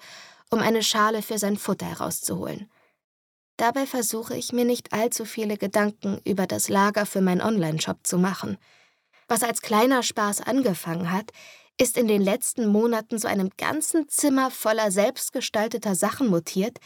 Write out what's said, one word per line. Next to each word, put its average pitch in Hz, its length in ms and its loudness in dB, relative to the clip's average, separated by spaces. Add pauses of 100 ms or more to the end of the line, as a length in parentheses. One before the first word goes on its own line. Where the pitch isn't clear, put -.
(500)
um 226 100 2
eine 226 220 2
Schale 214 400 2
für 220 160 -6
sein 208 180 0
Futter 190 300 -4
herauszuholen. - 840 -6 (840)
Dabei 240 300 0
versuche 233 500 -4
ich, 247 160 -8
mir 240 120 2
nicht 240 280 -2
allzu 226 320 0
viele 208 320 -4
Gedanken 208 680 -2
über 190 220 0
das 208 220 -2
Lager 202 380 2
für - 140 -2
meinen 180 200 4
Online-Shop 165 680 -2
zu 180 120 0
machen. 190 400 0 (720)
Was 233 140 2
als 233 200 -2
kleiner 240 400 4
Spaß 208 380 -2
angefangen 185 720 0
hat, 208 180 -2 (480)
ist 254 180 2
in 233 120 2
den 208 140 4
letzten 214 440 0
Monaten 220 520 2
zu 226 100 -2
einem 190 280 0
ganzen 311 520 -2
Zimmer 269 420 2
voller 220 400 0
selbstgestalteter 220 1040 -2
Sachen 214 340 0
mutiert, 190 580 0